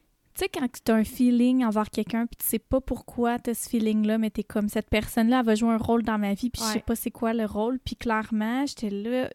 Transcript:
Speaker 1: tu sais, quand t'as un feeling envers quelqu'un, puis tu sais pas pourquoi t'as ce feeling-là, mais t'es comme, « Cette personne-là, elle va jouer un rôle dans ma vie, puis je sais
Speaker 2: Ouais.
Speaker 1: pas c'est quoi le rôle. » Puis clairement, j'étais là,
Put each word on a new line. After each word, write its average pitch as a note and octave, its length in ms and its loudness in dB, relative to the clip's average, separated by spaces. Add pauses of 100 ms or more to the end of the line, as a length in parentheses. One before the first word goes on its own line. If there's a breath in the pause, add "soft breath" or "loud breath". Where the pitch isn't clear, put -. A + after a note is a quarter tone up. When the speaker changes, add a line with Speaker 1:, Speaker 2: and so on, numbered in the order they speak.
(340 soft breath)
Speaker 1:
tu F#4 120 -4
sais, - 40 -2
quand D4 160 -4 (200)
t'as A3+ 100 4
un A3 80 4
feeling B3 640 4
envers G#3+ 240 0
quelqu'un, A3+ 360 -2
puis - 120 -10
tu - 80 -8
sais A3 140 0
pas - 200 -2
pourquoi A#3+ 580 -2
t'as A#3+ 160 -6
ce - 140 -8
feeling-là, A3 500 2
mais A3 120 0
t'es G#3 140 -4
comme, « G#3 260 -2
Cette - 200 -2
personne-là, A3+ 520 4
elle A3+ 40 0
va A3 100 6
jouer A#3 160 2
un A3+ 60 2
rôle A#3 260 2
dans A3 140 -2
ma G3+ 160 0
vie, A#3 160 -2
puis - 120 -8
je A3+ 60 0
sais G#3+ 80 0
Speaker 2:
Ouais. G#3+ 100 -4
Speaker 1:
pas A#3 100 0
c'est A3+ 160 -4
quoi A3+ 220 -2
le A3+ 120 0
rôle. » G#3+ 400 -2
Puis - 120 -8
clairement, A3 680 0
j'étais A3 240 -6
là, A#3 460 -2